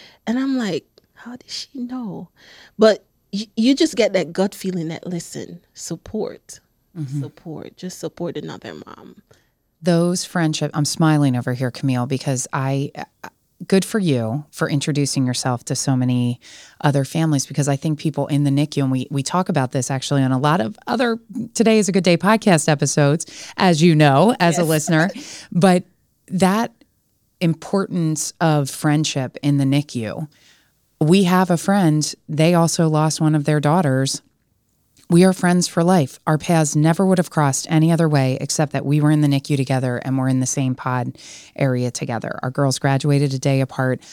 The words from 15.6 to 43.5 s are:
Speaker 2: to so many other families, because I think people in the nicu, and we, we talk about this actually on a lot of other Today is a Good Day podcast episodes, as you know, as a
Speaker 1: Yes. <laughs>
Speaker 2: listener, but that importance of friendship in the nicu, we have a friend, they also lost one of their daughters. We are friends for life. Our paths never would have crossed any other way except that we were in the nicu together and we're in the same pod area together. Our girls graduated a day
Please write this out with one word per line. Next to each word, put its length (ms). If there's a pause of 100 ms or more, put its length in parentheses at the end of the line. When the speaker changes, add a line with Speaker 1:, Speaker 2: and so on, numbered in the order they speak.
Speaker 2:
to 100
so 200
many 440 (420)
other 220
families, 440
because 200
I 100
think 200
people 300
in 160
the 80
nicu, 320
and 80
we, 180
we 140
talk 260
about 220
this 180
actually 320
on 100
a 80
lot 220
of 160 (100)
other 320 (360)
Today 240
is 100
a 20
Good 120
Day 140
podcast 520
episodes, 560 (320)
as 240
you 140
know, 440
as 180
a 40
Speaker 1:
Yes. 80
<laughs> 60
Speaker 2:
listener, 340 (420)
but 320 (440)
that 440 (680)
importance 1000
of 300
friendship 760
in 140
the 80
nicu, 640 (720)
we 220
have 260
a 80
friend, 560 (160)
they 240
also 340
lost 320
one 160
of 80
their 160
daughters. 640 (880)
We 160
are 80
friends 340
for 160
life. 420
Our 120
paths 380
never 300
would 120
have 120
crossed 400
any 220
other 160
way 320
except 320
that 140
we 160
were 100
in 100
the 60
nicu 300
together 400
and 200
we're 120
in 100
the 80
same 280
pod 420 (380)
area 360
together. 500
Our 80
girls 300
graduated 540
a 40
day 240